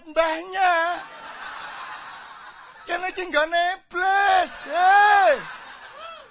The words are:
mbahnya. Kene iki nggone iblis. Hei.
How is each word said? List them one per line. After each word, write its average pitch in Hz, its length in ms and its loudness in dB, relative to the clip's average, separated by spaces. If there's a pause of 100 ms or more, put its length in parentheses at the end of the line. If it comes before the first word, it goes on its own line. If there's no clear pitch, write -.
mbahnya. 330 680 0 (2000)
Kene 359 240 -4
iki 370 160 -8
nggone 320 360 2 (200)
iblis. 381 720 2 (180)
Hei. 381 640 6 (960)